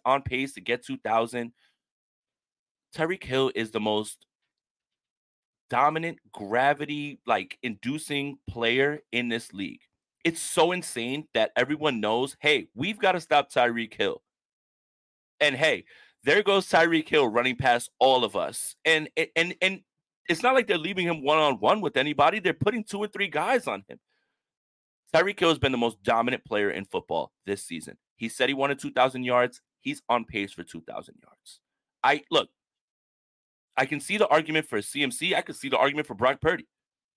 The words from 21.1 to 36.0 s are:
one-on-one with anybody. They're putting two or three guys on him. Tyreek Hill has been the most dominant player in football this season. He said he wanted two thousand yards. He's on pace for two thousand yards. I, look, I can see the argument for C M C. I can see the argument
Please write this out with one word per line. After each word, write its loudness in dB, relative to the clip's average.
one-on-one 4
with -4
anybody. 2
They're -2
putting -2
two -10
or -6
three -6
guys -2
on -6
him. -20
Tyreek 2
Hill 4
has 4
been 0
the 0
most 0
dominant 0
player 0
in -6
football -4
this -4
season. -12
He -8
said -2
he -2
wanted -2
two -10
thousand 0
yards. 0
He's -8
on 0
pace -6
for -14
two -16
thousand -14
yards. -20
I, 2
look, 2
I 2
can -6
see -6
the 4
argument 0
for -2
C -6
M 0
C. -4
I 0
can -14
see -10
the 0
argument 2